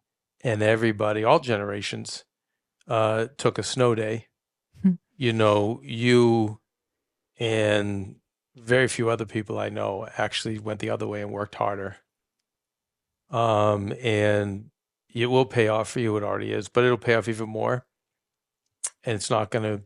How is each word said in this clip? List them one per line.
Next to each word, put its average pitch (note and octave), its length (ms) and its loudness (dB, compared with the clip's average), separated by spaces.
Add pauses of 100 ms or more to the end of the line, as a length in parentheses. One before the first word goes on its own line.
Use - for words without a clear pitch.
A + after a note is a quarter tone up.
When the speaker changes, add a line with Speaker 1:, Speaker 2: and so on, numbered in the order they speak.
(440)
Speaker 1:
and A2 180 0
everybody, G#2+ 640 2
all C#3 160 4
generations, G#2 840 -6 (640)
uh, A2 400 0 (100)
took A2+ 200 0
a G#2+ 60 -4
snow B2 320 2
day, A2 320 -4 (560)
Speaker 2:
Hmm. F#3 100 6 (240)
Speaker 1:
you A#2 160 2
know, G#2+ 500 2
you A#2 760 4 (800)
and G#2 760 0 (380)
very B2 320 2
few A2+ 220 -2
other A2+ 160 0
people G#2+ 320 -6
I G#2+ 120 -4
know G#2 380 -4 (100)
actually A2 420 -4
went G#2+ 200 -8
the A2 120 -4
other A2 160 -4
way G#2 160 -6
and G#2 80 -10
worked G#2 240 -8
harder. G2+ 420 -4 (1300)
Um, G#2 720 2
and G#2 680 0 (440)
it A#2+ 140 0
will B2+ 180 4
pay A#2+ 220 2
off G#2+ 220 0
for - 100 -6
you. A2 180 0
It G#2 60 -4
already G2+ 280 -4
is, G#2+ 180 -4
but B2 140 2
it'll B2 140 4
pay A#2 180 0
off A2 120 0
even A2 220 -4
more. A2+ 360 -4 (1160)
And A#2 120 -2
it's F#2+ 140 -6
not G#2+ 220 0
gonna A2 340 -2